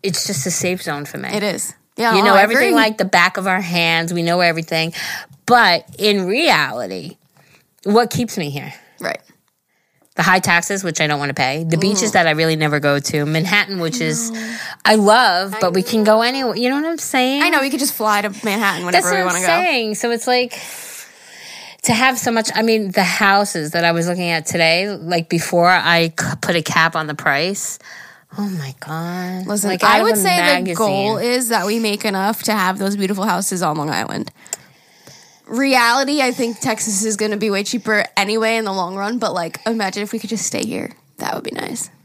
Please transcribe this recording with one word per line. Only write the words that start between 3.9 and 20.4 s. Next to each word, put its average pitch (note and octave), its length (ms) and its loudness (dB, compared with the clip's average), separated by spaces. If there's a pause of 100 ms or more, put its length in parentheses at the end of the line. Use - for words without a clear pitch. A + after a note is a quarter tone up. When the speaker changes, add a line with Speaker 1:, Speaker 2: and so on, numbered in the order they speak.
Speaker 1:
We E3+ 100 -2
know E3+ 180 2
everything. E3 520 0 (540)
But A3 380 6 (140)
in G3+ 280 2
reality, C3+ 880 0 (680)
what A3+ 260 4
keeps - 280 -4
me D3 120 -4
here? C#3 220 -8 (280)
Speaker 2:
Right. - 200 -6 (960)
Speaker 1:
The F3 60 0
high F#3 160 6
taxes, F#3 440 0
which E3 180 -4
I D#3 60 2
don't D3 120 0
wanna C#3+ 160 -4
pay. C#3+ 300 -2
The E3 140 0
beaches G3+ 320 0
Speaker 2:
Mm. - 20 -10
Speaker 1:
that F3 140 4
I D#3+ 60 4
really D#3+ 240 2
never D3+ 240 0
go C#3+ 180 2
to. D3 280 -2
Manhattan, F#3 540 0
which E3 200 -4
is, A3+ 300 -2
Speaker 2:
No. A3+ 260 -10 (280)
Speaker 1:
I - 120 6
love, G3+ 580 4
Speaker 2:
I G#3+ 60 -6
Speaker 1:
but F3+ 140 0
we F#3+ 80 2
can A3 180 -2
Speaker 2:
know. G#3+ 160 6
Speaker 1:
go A3+ 60 4
anywhere. B3 340 -2
You A#3+ 140 0
know C#4 60 -2
what D4 100 -2
I'm E4 120 -4
saying? C4+ 440 0
Speaker 2:
I E4+ 80 2
know. D4+ 100 2
We C4+ 100 -2
could B3+ 100 -4
just C#4 140 -2
fly G#3+ 280 2
to G#3 80 -2 (140)
Manhattan G3+ 420 0
whenever F3+ 60 0
Speaker 1:
That's F4+ 140 4
what - 80 2
Speaker 2:
we F#4+ 60 0
Speaker 1:
I'm - 60 0
Speaker 2:
wanna F4+ 140 0
go. F#4 60 0
Speaker 1:
saying. C#4+ 500 0
So A#3 140 -2
it's A#3 160 -2
like, B3 320 0 (1300)